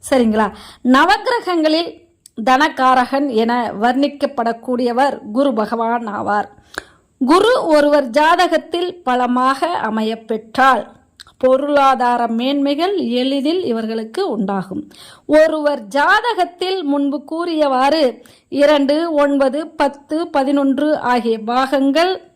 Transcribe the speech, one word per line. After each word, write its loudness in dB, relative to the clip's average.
சரிங்களா? 2
நவக்கிரகங்களில் 2
தனகாரகன் 2
என -2
வர்ணிக்கப்படக்கூடியவர் -2
குரு 0
பகவான் -4
ஆவார். -4
குரு 4
ஒருவர் 2
ஜாதகத்தில் 0
பலமாக 0
அமையப்பெற்றால் 0
பொருளாதார 2
மேன்மைகள் -2
எளிதில் -2
இவர்களுக்கு -6
உண்டாகும். -6
ஒருவர் 0
ஜாதகத்தில் 0
முன்பு -2
கூறியவாறு 0
இரண்டு, 2
ஒன்பது, 0
பத்து, -4
பதினொன்று 0
ஆகிய 0
பாகங்கள் 0